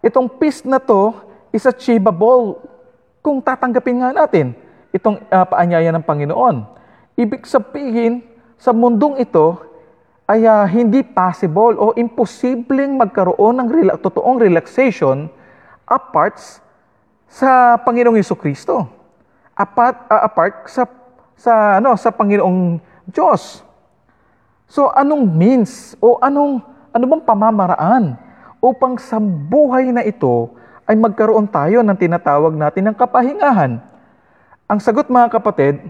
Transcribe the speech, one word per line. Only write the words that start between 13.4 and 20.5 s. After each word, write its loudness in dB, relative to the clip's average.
ng -2
rela-, 0
totoong -2
relaxation 0
apart -2
sa 2
Panginoong 0
Jesucristo. -4
Apart, -2
ah, 2
apart -4